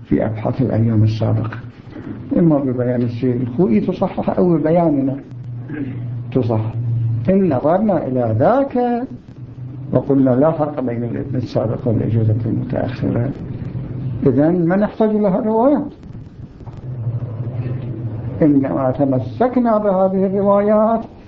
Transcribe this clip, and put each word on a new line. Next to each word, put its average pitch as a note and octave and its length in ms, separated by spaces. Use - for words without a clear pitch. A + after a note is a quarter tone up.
في A#1+ 200
أبحاث A2+ 360
الأيام A2+ 420
السابقة، A2 540
إما E3 200
ببيان B2 440
السيد A#2+ 400
الخوئي F#3+ 380
تصحح - 580
أو F3 200
ببياننا D3 580
تصحح. A2+ 420
إن F#3+ 240
نظرنا E3 540
إلى B2 320
ذاك B3 640
وقلنا C3+ 360
لا C3 220
فرق D3+ 280
بين A#2+ 240
الإذن C3 320
السابق A#2+ 520
والإجازة A2 480
المتأخرة، - 840
إذن D#3+ 420
ما F3+ 80
نحتاج G#3 340
لها G#3 300
الروايات. A#3 540
إنما C3+ 500
تمسكنا A3 840
بهذه F#3+ 480
الروايات G#3 800